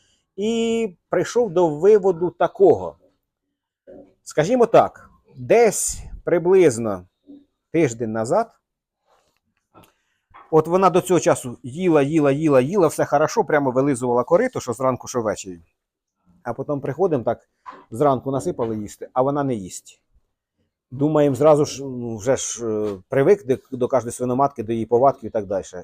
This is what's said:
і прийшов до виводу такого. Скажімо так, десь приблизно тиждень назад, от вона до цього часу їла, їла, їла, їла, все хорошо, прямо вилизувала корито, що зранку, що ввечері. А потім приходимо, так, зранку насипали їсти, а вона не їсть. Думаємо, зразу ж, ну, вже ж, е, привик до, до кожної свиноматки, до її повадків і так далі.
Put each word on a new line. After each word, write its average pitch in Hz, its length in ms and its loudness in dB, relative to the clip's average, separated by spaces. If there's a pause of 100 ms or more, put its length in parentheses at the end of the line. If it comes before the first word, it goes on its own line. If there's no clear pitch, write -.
(360)
і 226 540 -2 (180)
прийшов 196 420 -2
до 170 180 2
виводу 180 640 2
такого. 131 640 2 (1300)
Скажімо 220 420 0
так, 127 440 2 (260)
десь 190 640 0 (220)
приблизно 147 800 2 (680)
тиждень 117 400 -2
назад, 135 380 -2 (2000)
от 156 160 4
вона 180 240 2
до 170 100 2
цього 170 200 2
часу 131 420 -2
їла, 156 400 0
їла, 143 300 2
їла, 143 280 2
їла, 165 260 2
все 147 180 -2
хорошо, 151 400 0
прямо 143 260 0
вилизувала 123 540 0
корито, 202 360 0
що 123 120 -6
зранку, 127 360 -4
що 123 140 -4
ввечері. 92 380 -6 (800)
А 120 100 -8
потім 139 280 -8
приходимо, 147 440 -2
так, - 240 -4 (420)
зранку 135 400 -2
насипали 127 460 -4
їсти, 104 360 -12
а 131 100 0
вона 143 220 -2
не 131 100 -4
їсть. - 480 -14 (880)
Думаємо, 147 460 0
зразу 147 280 4
ж, 131 200 -8
ну, 120 320 -10
вже 120 200 -2
ж, - 300 -8
е, 107 220 -2 (200)
привик 139 380 2
до, 123 120 0 (180)
до 120 120 -2
кожної 120 240 -2
свиноматки, 127 500 -2
до 107 100 -8
її 113 140 -4
повадків 123 400 2
і 104 40 -14
так 104 160 -6
далі. 95 180 -4 (200)